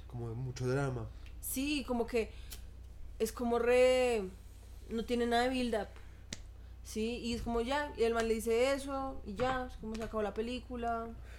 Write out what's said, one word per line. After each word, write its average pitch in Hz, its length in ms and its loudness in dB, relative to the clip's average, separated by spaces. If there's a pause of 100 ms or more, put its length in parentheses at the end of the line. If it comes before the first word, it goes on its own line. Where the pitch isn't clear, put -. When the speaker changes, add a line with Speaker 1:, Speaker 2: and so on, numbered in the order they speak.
Speaker 1:
Como 117 220 -8
de 113 60 -6
mucho 127 320 -4
drama. 127 400 2 (340)
Speaker 2:
Sí, 277 460 0
como 233 200 2
que 226 240 0 (880)
es - 140 2
como 233 260 2
re, 247 680 6 (640)
no 226 160 0
tiene 240 220 2
nada 240 180 4
de 254 60 2
build 247 240 2
up. 202 140 0 (960)
Sí, 226 340 -2
y 233 160 -2
es 226 80 -4
como 233 180 0
ya, 285 360 0
y - 60 2
el 233 120 4
man 226 120 4
le 226 80 4
dice 226 400 4
eso, 269 500 -4
y 202 100 -6
ya, 254 360 0
es - 80 -12
como 220 160 -6
se 220 80 -4
acabó 220 200 -2
la 196 120 -2
película. 233 720 -4 (320)